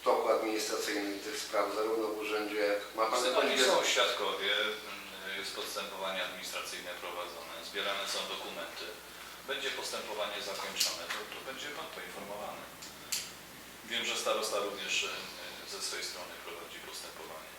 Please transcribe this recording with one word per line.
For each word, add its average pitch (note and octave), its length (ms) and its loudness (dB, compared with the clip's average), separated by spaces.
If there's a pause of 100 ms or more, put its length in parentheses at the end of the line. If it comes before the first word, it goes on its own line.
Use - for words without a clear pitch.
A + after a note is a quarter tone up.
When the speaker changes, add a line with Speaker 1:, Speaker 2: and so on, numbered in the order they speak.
Speaker 1:
toku A2+ 240 6
administracyjnym G#2+ 920 2
tych G2+ 180 -4
spraw, G2+ 280 2 (100)
zarówno A2 320 2
w G#2+ 100 0
urzędzie, G#2+ 380 0 (160)
jak G#2 60 2 (160)
ma A2+ 120 4
pan A#2+ 140 4
Speaker 2:
Są, B2 100 2
Speaker 1:
jakąś B2+ 200 6
wiedzę? B2+ 200 8
Speaker 2:
są B2+ 140 8
świadkowie, G#2 760 4
mm, - 800 -2
jest - 160 -4
postępowanie F#2+ 680 -2
administracyjne F2+ 680 -4 (120)
prowadzone, E2+ 520 -6 (160)
zbierane G2 340 0 (100)
są G2 40 0 (160)
dokumenty. F2+ 500 -6 (680)
Będzie C3 180 0
postępowanie A2 680 -2 (120)
zakończone, F#2 520 2 (100)
to, G#2 60 -2 (160)
to - 40 -6 (120)
będzie C3 180 -4 (100)
pan - 80 -6 (100)
poinformowany. - 640 -6 (1300)
Wiem, A#2 140 0
że A#2 120 0
starosta A2 420 4
również, G2+ 360 0 (100)
e, G2 40 2 (640)
ze G2 140 -4
swojej - 180 -2
strony - 280 -6 (140)
prowadzi E2+ 320 -8 (100)
postępowanie. D#2+ 720 -10